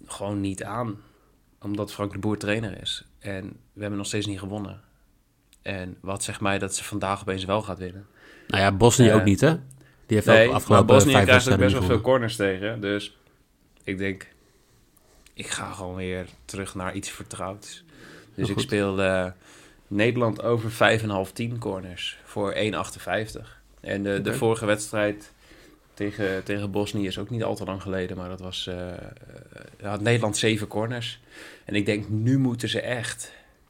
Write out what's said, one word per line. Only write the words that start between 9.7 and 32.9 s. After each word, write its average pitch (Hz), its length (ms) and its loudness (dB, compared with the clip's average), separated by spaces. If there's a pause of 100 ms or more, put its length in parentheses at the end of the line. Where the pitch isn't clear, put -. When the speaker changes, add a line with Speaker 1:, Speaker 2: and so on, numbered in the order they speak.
Speaker 2:
Die 110 120 0
heeft 101 80 2
Speaker 1:
nee, 110 220 8
Speaker 2:
ook 127 60 0
afgelopen 104 320 6
Speaker 1:
maar 120 100 10
Bosnië 135 160 8
Speaker 2:
vijf 104 140 8
Speaker 1:
krijgt 127 220 8
ook 104 100 6
Speaker 2:
wedstrijden - 80 6
Speaker 1:
best - 140 4
Speaker 2:
niet 90 80 0
Speaker 1:
wel 120 100 4
veel 127 140 2
Speaker 2:
gewonnen. 117 260 2
Speaker 1:
corners 95 240 0
tegen. 110 200 -6
Dus 101 360 -4 (680)
ik 95 140 -4
denk, 98 300 -6 (1080)
ik - 140 -12
ga 95 240 -8
gewoon 92 240 -10
weer 92 300 -6 (200)
terug 98 300 -10
naar 92 200 -6
iets 101 140 -8
vertrouwds. - 580 -12
Dus - 160 -20 (520)
Speaker 2:
Heel - 120 -2
Speaker 1:
ik 101 60 -4
Speaker 2:
goed. 98 80 -2
Speaker 1:
speel, 98 400 0
eh, 92 240 0 (640)
Nederland 113 540 0
over 117 300 0
vijf 110 320 4
en 107 60 -4
een 101 60 -2
half 95 160 -4
tien 120 280 -6
corners 95 640 -8
voor 101 280 -4
één 104 220 0
achtenvijftig. - 880 -6 (180)
En 98 240 -4
de, 98 180 0
de 104 80 -2
Speaker 2:
Oké. 120 80 -2
Speaker 1:
vorige 113 280 0
wedstrijd 104 640 -2 (600)
tegen, 101 500 -4
tegen 101 280 -4
Bosnië 101 360 -2
is 95 100 -6
ook 101 120 -8
niet 113 140 -4
al 104 120 -2
te 107 100 -10
lang 95 160 -8
geleden, 95 360 -6
maar 90 120 -10
dat 92 100 -12
was, 92 280 -10
eh, 90 260 -8
eh, - 40 -12 (840)
had 104 200 -6
Nederland 113 360 2
zeven 110 300 2
corners. 117 520 -6 (460)
En 101 100 -6
ik 104 100 0
denk, 104 240 -2
nu 117 300 2
moeten 120 300 0
ze 113 120 -2
echt. - 500 -8 (380)